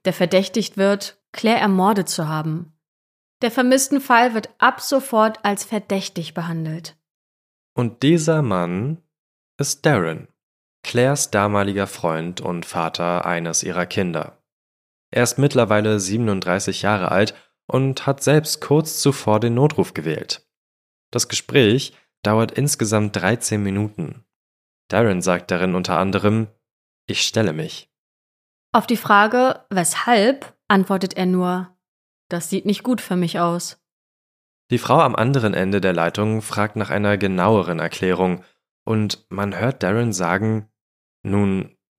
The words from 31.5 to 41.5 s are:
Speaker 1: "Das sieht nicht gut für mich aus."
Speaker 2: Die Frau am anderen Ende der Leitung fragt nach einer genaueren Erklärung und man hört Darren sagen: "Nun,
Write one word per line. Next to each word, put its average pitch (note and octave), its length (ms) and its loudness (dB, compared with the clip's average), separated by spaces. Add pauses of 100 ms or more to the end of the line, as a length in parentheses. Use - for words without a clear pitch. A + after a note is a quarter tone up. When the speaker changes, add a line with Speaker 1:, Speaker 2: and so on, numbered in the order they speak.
Speaker 1:
"Das F3 220 -8
sieht F#3+ 160 -4
nicht G3+ 180 -2
gut B3 180 -2
für - 140 -4
mich F3 240 -2
aus." F3 400 -2 (880)
Speaker 2:
Die A#2+ 100 0
Frau C3+ 200 4
am C3+ 160 4
anderen A2+ 380 2
Ende G2 260 0
der F#2 140 0
Leitung G#2 480 0
fragt G#2 340 -4
nach G#2+ 140 -4
einer G2+ 280 0
genaueren F#2 600 2
Erklärung F2+ 640 -2 (400)
und G#2+ 460 -2
man G2 280 -6
hört A#2+ 240 -2
Darren A2+ 300 0
sagen: G2+ 560 -2 (560)
"Nun, G2 540 0 (220)